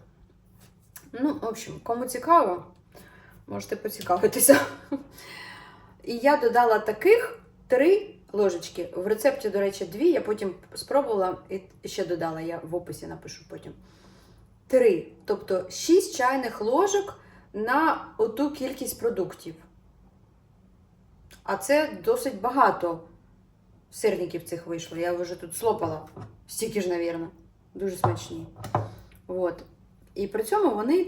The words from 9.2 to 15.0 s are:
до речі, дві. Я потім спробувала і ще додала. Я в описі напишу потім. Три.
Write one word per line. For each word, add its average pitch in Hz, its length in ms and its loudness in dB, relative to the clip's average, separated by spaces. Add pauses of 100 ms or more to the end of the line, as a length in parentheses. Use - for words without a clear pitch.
до 196 100 0
речі, 196 240 -2
дві. 214 260 2
Я 285 100 4
потім 208 340 -4 (200)
спробувала 208 600 0 (120)
і - 400 -12
ще 190 180 -4
додала. 165 340 -4
Я 165 240 -8
в 165 100 -8
описі 170 320 -10
напишу - 420 -16
потім. - 240 -16 (920)
Три. 226 400 6 (180)